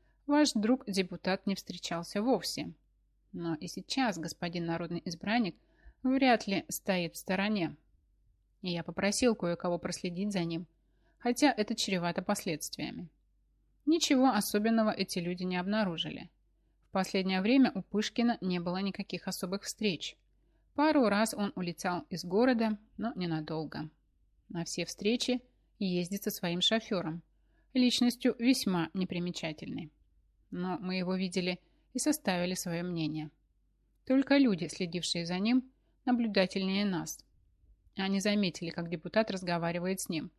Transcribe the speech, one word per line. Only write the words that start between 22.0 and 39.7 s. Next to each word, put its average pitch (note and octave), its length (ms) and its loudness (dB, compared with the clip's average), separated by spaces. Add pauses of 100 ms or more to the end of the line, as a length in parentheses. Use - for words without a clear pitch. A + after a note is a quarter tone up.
из E3+ 140 -6
города, A3 540 2 (180)
но G#3+ 180 -4
ненадолго. D#3 760 -4 (600)
На E3+ 160 -4
все F3 200 -4
встречи A#3+ 560 0 (380)
ездит F3+ 440 -2
со G#3+ 80 -4
своим F3 300 -2
шофёром, F3 640 0 (520)
личностью B3 640 4
весьма G3+ 560 2
непримечательной. F3 960 -6 (600)
Но F3+ 300 -4
мы F#3 160 -4
его F3+ 180 -2
видели F#3 460 -2 (320)
и B3+ 60 -4
составили F#3 560 0
своё F3 280 -4
мнение. D#3 480 -2 (760)
Только C4+ 320 4
люди, G#3+ 300 4
следившие E3+ 600 -4
за F3+ 120 -2
ним, A#3+ 320 2 (340)
наблюдательнее G3+ 800 2
нас. E3+ 400 -4 (720)
Они G3 240 0
заметили, F#3+ 500 0
как E3+ 200 -6
депутат F3+ 400 0
разговаривает F3 720 -2